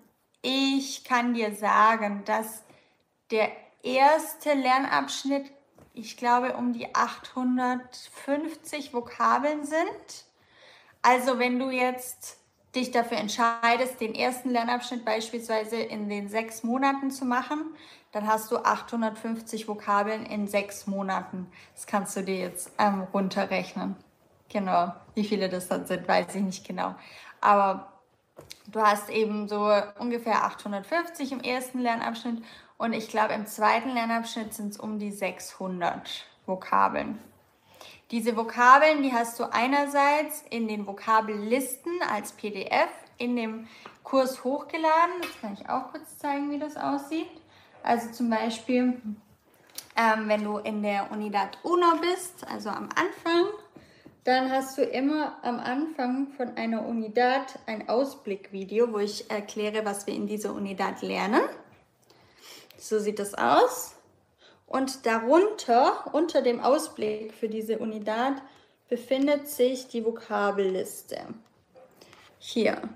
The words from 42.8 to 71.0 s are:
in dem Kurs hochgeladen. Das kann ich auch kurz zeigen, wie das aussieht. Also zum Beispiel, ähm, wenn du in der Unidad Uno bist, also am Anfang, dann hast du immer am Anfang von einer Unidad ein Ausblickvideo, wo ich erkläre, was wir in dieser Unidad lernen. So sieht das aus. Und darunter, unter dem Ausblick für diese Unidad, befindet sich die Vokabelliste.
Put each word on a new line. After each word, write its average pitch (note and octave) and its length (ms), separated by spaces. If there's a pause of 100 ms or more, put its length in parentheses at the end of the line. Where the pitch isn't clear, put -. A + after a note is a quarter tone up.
in A#3+ 160
dem A3+ 320 (380)
Kurs C4 400
hochgeladen. D#4+ 800
Das - 180
kann G3+ 140
ich - 140
auch C#4 220
kurz - 280
zeigen, C#4+ 340
wie C#4+ 80
das D4+ 160
aussieht. C#4+ 540 (520)
Also A#3 300
zum A#3 180
Beispiel, B3 720 (920)
ähm, A3 320
wenn G#3+ 160
du G#3 140
in G#3 260
der G3+ 260
Unidad G#3 540
Uno E4+ 360
bist, - 480
also G#3+ 200
am G#3 260
Anfang, F4 520 (760)
dann C4 280
hast C4 280
du C#4 40
immer C#4+ 600
am A#3+ 180
Anfang C4+ 760
von A#3+ 200
einer A3+ 280
Unidad A#3+ 800
ein - 220
Ausblickvideo, G#3 1040
wo G#3 60
ich G#3 320
erkläre, G#3+ 540
was G3+ 240
wir G3+ 60
in G#3 120
dieser G#3 260
Unidad G3 500
lernen. F#3+ 400 (1300)
So - 220
sieht G#3 220
das G3+ 140
aus. - 600 (720)
Und C4 400
darunter, C4 1080
unter D#4 300
dem A#3+ 160
Ausblick A3 720
für A3+ 160
diese G#3+ 300
Unidad, A3 640 (460)
befindet C#4 600
sich B3+ 380
die A3+ 180
Vokabelliste. G3+ 1200 (1160)